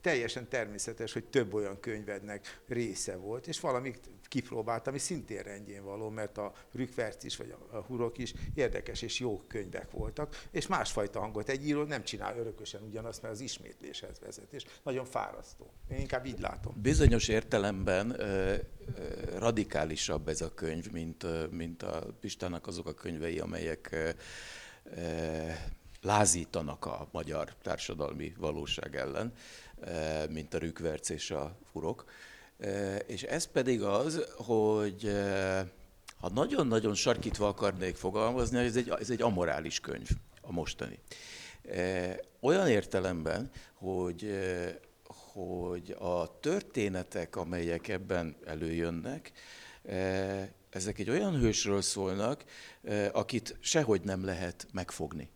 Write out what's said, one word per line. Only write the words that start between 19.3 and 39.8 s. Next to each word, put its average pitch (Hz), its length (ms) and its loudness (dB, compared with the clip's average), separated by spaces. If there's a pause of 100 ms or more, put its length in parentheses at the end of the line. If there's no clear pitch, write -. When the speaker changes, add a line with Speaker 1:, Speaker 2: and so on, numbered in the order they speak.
Speaker 2:
radikálisabb 80 880 2
ez 76 120 0
a 80 140 -2
könyv, 82 360 -2
mint, 82 320 -6
ö, 82 240 0
mint 85 360 -6
a 82 240 -4 (140)
Pistának 90 460 -4
azok 87 200 -6
a 78 80 -6
könyvei, 82 440 -2
amelyek, 82 540 -4
ö, 80 180 2 (840)
ö, 80 520 -2 (540)
lázítanak 92 840 4
a - 260 -6
magyar 78 500 -2
társadalmi 76 760 -4
valóság 73 580 -2
ellen, 71 360 -2 (480)
ö, 78 460 -2
mint 78 280 -6
a 87 40 2
Rükverc 80 500 -2
és 78 220 -4
a 76 280 -2 (140)
Hurok. 80 320 -4 (580)
Ö, 98 320 -2
és 101 280 -4
ez 156 220 0
pedig 123 380 2
az, 131 420 2 (120)
hogy, 107 680 4
ö, 98 560 4 (600)
ha 90 80 -2
nagyon-nagyon 113 680 4
sarkítva 104 540 4
akarnék 92 480 0
fogalmazni, 113 640 2
ez 120 180 4
egy, 120 120 2
ez 110 220 0
egy 113 120 2
amorális 82 580 4